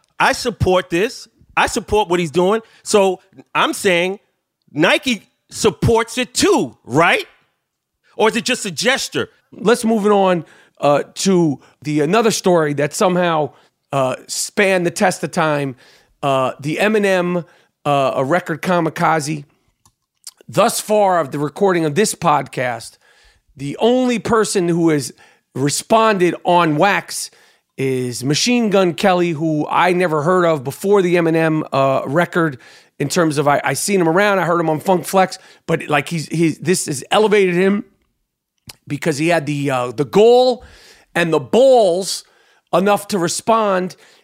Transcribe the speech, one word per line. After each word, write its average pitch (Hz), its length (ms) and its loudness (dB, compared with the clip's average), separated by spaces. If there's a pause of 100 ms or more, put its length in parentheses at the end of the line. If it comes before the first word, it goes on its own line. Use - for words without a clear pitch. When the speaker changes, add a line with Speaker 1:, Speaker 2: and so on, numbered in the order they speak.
(200)
Speaker 1:
I 208 140 4
support 185 560 0
this. 185 360 -4 (300)
I 214 100 4
support 208 420 -2
what 175 120 0
he's 170 100 -4
doing. 180 300 0 (240)
So 196 360 2 (360)
I'm 233 160 2
saying 185 480 0 (500)
Nike 220 560 0 (240)
supports 226 680 0
it 254 160 -4
too, 262 520 0
right? 175 420 0 (880)
Or 214 120 2
is 202 80 -2
it 233 80 -2
just 247 200 -4
a 202 60 -8
gesture? 165 580 -4 (240)
Speaker 2:
Let's 233 320 0
move 220 220 0
it 208 60 4
on, 185 320 2 (340)
uh, 143 240 2 (120)
to 175 460 0 (220)
the, 151 180 -2
another 208 300 2
story 165 440 0
that 143 200 -4
somehow, 175 580 0 (400)
uh, 131 240 -2 (100)
spanned 190 600 0
the 170 40 -2
test 180 340 -2
of 165 80 -8
time. 147 440 -2 (460)
Uh, 135 380 0
the 151 160 -6
Eminem, 190 680 0 (400)
uh, 139 300 0
a 139 100 -2
record 165 380 -2
kamikaze. 160 840 -2 (1040)
Thus 196 320 0
far 202 400 2
of 139 100 -4
the 147 80 -6
recording 170 460 0
of 147 100 -2
this 208 200 0
podcast, 131 840 -4 (580)
the 139 220 -10
only 247 400 2
person 208 500 0
who 165 220 2
has 143 220 -2 (420)
responded 180 800 2 (100)
on 170 320 2
wax 180 540 -2 (460)
is 127 460 -4
Machine 220 480 0
Gun 185 240 2
Kelly, 180 360 0
who 156 380 -2
I 175 240 2
never 170 300 0
heard 180 220 2
of 160 180 0
before 196 400 0
the 175 120 0
Eminem, 160 580 0
uh, 135 340 0
record. 160 540 -2 (380)
In 143 100 -4
terms 160 300 0
of, 143 100 0
I, 139 160 2
I 139 80 -2
seen 196 260 -2
him 170 100 2
around, 196 320 2
I 170 40 -2
heard 170 160 0
him 160 80 -2
on 156 100 -2
Funk 180 280 0
Flex, 190 320 0 (280)
but, - 220 -4
like, 147 220 -2
he's, 160 180 -6
he's, 160 300 0
this 180 260 -2
has 135 260 -8
elevated 202 440 2
him 190 320 0 (1000)
because 147 300 -4
he 156 120 -2
had 165 180 0
the, 143 240 -2
uh, 127 220 -2
the 147 120 -4
gall 240 580 4 (520)
and 170 180 0
the 151 80 0
balls 202 840 2 (500)
enough 196 340 0
to 208 100 -4
respond 185 800 -2 (260)